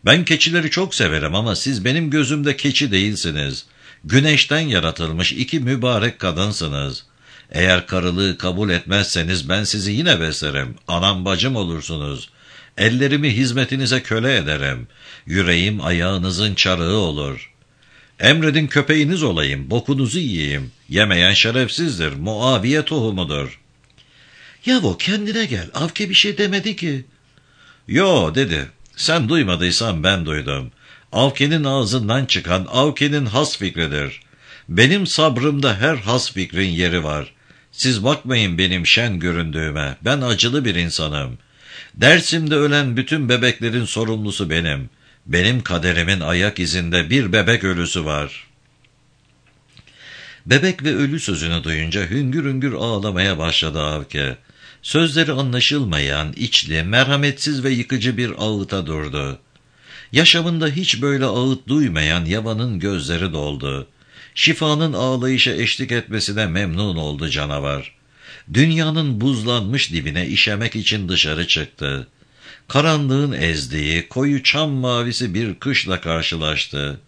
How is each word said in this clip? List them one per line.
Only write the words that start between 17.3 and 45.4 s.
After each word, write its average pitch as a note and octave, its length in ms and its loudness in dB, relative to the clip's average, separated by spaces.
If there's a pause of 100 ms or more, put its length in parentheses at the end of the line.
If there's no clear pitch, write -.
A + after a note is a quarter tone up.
Emredin D#3 480 4
köpeğiniz D#3 560 2
olayım, C#2+ 460 0
bokunuzu C3+ 500 0
yiyeyim. D2+ 520 -2 (180)
Yemeyen F#2 440 4
şerefsizdir, A2+ 800 0
Muaviye A2+ 720 0
tohumudur." F#2 760 -2 (1040)
"Yahu G3+ 320 2
kendine G#3 480 -2
gel, F#2+ 280 -6
Avke E3+ 360 -4
bir F#3+ 60 -2
şey G#3 220 2
demedi G3 380 -2
ki." C#3 300 -6 (840)
"Yo," B2+ 480 4
dedi. E2 340 0 (260)
"Sen D#3 340 0
duymadıysan F2+ 720 0
ben F#2 220 2
duydum. C#2+ 460 -4 (400)
Avke'nin C#3 520 2
ağzından B2+ 600 0
çıkan F#2 440 0
Avke'nin C#3+ 560 2
has A#2+ 320 0
fikridir. D2+ 640 -4 (500)
Benim C#3 380 4
sabrımda C#3 720 2
her C#3+ 180 2
has A#2+ 360 -2
fikrin F#2 380 -2
yeri E2+ 340 0
var. D2+ 300 -4 (380)
Siz A#2 320 -2
bakmayın A#2 540 0
benim F2+ 300 0
şen A2 320 2
göründüğüme. D#2 840 -2
Ben C3+ 200 0
acılı A#2+ 440 0
bir G2 100 0
insanım. D2+ 640 -4 (560)
Dersim'de D#3 640 4
ölen C#3+ 420 2
bütün C3 320 0
bebeklerin A#2 560 2
sorumlusu G#2+ 640 -2
benim. D2+ 400 -2 (360)
Benim G2+ 380 2